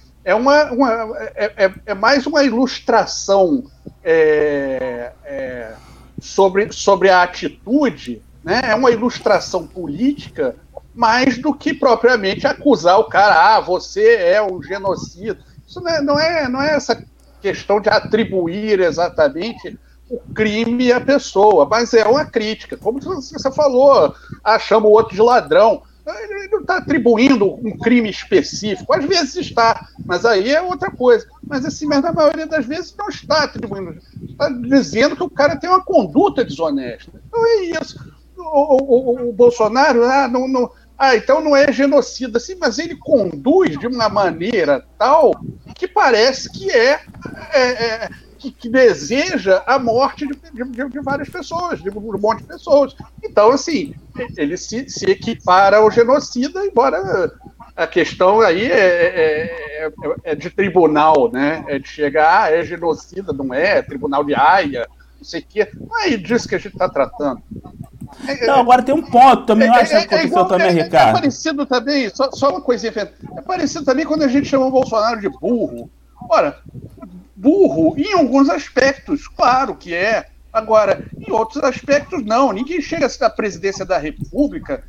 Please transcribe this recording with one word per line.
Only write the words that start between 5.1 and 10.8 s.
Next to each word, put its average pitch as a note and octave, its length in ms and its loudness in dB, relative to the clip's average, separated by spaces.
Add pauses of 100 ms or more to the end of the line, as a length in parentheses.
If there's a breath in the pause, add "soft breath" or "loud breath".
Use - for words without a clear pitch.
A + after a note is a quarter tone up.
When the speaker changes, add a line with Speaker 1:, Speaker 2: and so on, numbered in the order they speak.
Speaker 1:
é, B2+ 480 -12 (480 soft breath)
sobre, F#3+ 520 0
sobre F#3+ 360 0
a F3+ 140 6
atitude, A3 960 -4 (220)
né? G#3 220 -2
É A3 100 0
uma B3 160 2
ilustração G#3 760 -2
política E3+ 920 -6 (380)